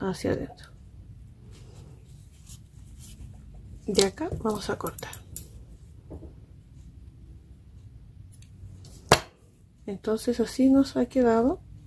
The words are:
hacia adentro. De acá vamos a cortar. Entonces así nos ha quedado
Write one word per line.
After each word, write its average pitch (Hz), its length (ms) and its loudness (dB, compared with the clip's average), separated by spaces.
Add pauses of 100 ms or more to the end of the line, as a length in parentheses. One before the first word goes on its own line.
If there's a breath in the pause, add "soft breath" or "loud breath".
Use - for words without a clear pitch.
hacia 190 320 0
adentro. - 380 -6 (3250)
De 202 160 6
acá 311 260 0 (140)
vamos 214 260 0
a 196 80 -2
cortar. - 360 -6 (4000)
Entonces 220 560 -2
así 262 280 4
nos 269 280 6
ha 254 80 4
quedado 240 560 4 (260)